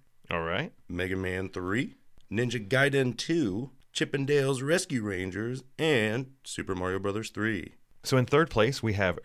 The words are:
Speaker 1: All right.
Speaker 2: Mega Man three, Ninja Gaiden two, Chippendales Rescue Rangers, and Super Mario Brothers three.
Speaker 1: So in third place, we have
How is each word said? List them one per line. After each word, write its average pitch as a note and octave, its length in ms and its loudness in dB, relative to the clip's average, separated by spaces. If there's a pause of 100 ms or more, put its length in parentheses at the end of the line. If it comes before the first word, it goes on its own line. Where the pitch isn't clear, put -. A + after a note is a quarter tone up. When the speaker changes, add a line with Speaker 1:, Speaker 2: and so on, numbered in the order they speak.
(300)
Speaker 1:
All E2+ 120 -2
right. F2+ 300 -2 (160)
Speaker 2:
Mega F#2 280 -2
Man F#2+ 320 -4
three, F#2+ 460 -4 (360)
Ninja A#2 380 -2
Gaiden C3+ 480 2
two, C3 540 -2 (240)
Chippendales C#3 680 0
Rescue C#3 400 0
Rangers, G2+ 640 -4 (140)
and C3 480 2 (180)
Super - 300 -6
Mario F#2 240 -2
Brothers G2+ 320 -4
three. G#2 440 -4 (300)
Speaker 1:
So C3 120 2
in B2 100 6
third D#3+ 240 4
place, A#2 320 4
we A2 100 2
have F#2+ 320 2